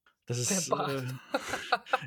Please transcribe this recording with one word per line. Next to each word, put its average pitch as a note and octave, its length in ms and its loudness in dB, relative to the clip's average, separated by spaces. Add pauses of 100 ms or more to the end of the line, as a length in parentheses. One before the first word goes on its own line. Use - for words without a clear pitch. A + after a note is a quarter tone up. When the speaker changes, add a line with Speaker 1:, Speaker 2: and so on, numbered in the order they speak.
(280)
Speaker 1:
Das B2 120 0
ist, A#2+ 100 2
Speaker 2:
Verbal. F3+ 200 2
Speaker 1:
äh, C3+ 440 0 (200)
<laughs> C4 100 -2 (640)